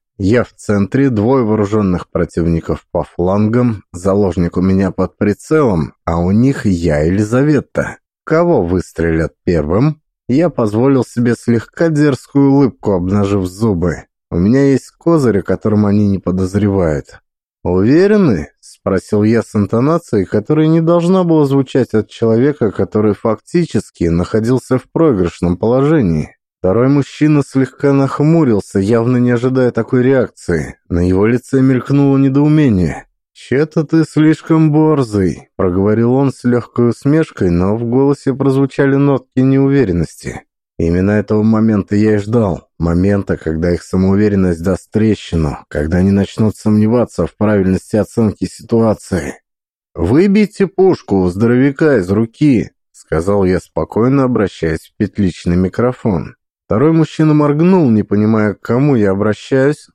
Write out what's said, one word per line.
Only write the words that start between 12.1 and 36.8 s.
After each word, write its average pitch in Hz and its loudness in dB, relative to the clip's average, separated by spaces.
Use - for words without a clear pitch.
улыбку, 131 0
обнажив 98 0
зубы. 90 -4
"У 85 -4
меня 131 2
есть - -2
козырь, 135 0
о 87 -4
котором 104 0
они 101 2
не 95 0
подозревают". 92 -2
"Уверены?" 127 2
спросил 101 -2
я 110 2
с - -14
интонацией, 117 -2
которая 151 -2
не 165 2
должна 170 2
была 160 2
звучать 135 0
от 107 0
человека, 117 0
который 104 -2
фактически - -4
находился 110 -2
в - -6
проигрышном 90 0
положении. 120 0
Второй 107 0
мужчина 143 0
слегка 135 -2
нахмурился, 139 0
явно 117 0
не 123 0
ожидая 127 0
такой 120 -2
реакции. 95 -2
На 87 -2
его 92 2
лице 123 0
мелькнуло 139 2
недоумение. 139 0
"Че-то 156 -2
ты 160 0
слишком 156 2
борзый", 135 0
проговорил 104 0
он 135 0
с - -18
легкой 120 0